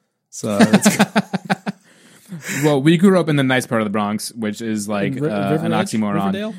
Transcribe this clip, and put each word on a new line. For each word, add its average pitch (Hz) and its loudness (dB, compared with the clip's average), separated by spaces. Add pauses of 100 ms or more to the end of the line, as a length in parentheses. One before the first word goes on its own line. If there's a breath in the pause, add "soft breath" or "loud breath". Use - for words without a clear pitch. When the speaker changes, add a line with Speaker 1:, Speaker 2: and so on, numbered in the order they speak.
(280)
Speaker 1:
So 107 -4
it's 208 4
Speaker 2:
<laughs> - -6
Well, 147 2
we 165 6
grew 190 6
up 160 0
in 147 2
the 139 2
nice 127 0
part 117 0
of 107 0
the 101 -4
Bronx, 104 -4
which 107 -6
is, 110 -4
like, 101 -2
Speaker 3:
In 131 -6
Ri-, - -2
Speaker 2:
uh, 101 -2
an 95 0
Speaker 3:
River 113 0
Edge? 107 -2
Speaker 2:
oxymoron. 107 0
Speaker 3:
Riverdale? 98 -2